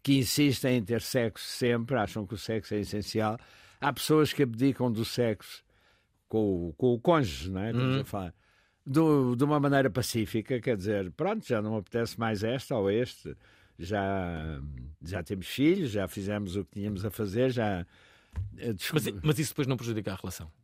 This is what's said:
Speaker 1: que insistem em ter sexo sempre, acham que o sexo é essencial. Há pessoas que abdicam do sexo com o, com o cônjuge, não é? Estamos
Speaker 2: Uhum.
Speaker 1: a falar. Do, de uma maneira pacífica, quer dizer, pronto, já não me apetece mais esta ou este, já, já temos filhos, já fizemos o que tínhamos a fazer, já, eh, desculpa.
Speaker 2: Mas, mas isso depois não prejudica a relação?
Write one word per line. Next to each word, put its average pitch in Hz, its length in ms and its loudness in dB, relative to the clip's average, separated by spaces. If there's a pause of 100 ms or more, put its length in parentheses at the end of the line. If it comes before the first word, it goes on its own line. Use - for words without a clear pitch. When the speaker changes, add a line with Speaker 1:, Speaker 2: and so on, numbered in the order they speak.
Speaker 1:
que 139 160 4
insistem 131 600 4
em 110 60 2
ter 113 180 0
sexo - 460 -2
sempre, 120 500 0
acham 104 280 0
que - 80 -8
o 104 40 -8
sexo 110 360 -4
é 107 60 0
essencial. 107 580 -2 (420)
Há 139 140 0
pessoas 151 400 4
que 147 100 0
abdicam 123 480 2
do 110 140 0
sexo - 580 -2 (640)
com 95 420 2
o, 82 40 -10
com 123 200 4
o 117 60 0
cônjuge, 95 520 2
não 92 100 -4
é? 107 80 -4
Estamos 127 260 2
Speaker 2:
Uhum. 135 60 0
Speaker 1:
a 131 40 -6
falar. 92 280 -6 (540)
Do, 143 480 4
de 123 80 2
uma 147 160 2
maneira 139 300 4
pacífica, 113 720 0
quer 113 180 0
dizer, 98 340 -2
pronto, 196 360 -2
já 113 140 2
não 107 120 -2
me 110 60 -2
apetece 117 400 -4
mais 110 240 0
esta 127 320 -2
ou 98 140 2
este, 101 460 -2 (440)
já, 87 800 -2 (440)
já 90 200 -6
temos 95 240 -6
filhos, 156 440 0
já 98 160 -2
fizemos 101 480 -4
o 101 100 -2
que - 140 -12
tínhamos 98 240 -4
a 107 60 -2
fazer, 110 400 0
já, 107 340 0 (760)
eh, 117 140 -4
desculpa. - 380 -2
Speaker 2:
Mas, 101 120 -10
mas 151 160 2
isso 139 140 -2
depois 135 140 -2
não 135 80 0
prejudica 110 380 -4
a - 20 -4
relação? 87 360 -10 (120)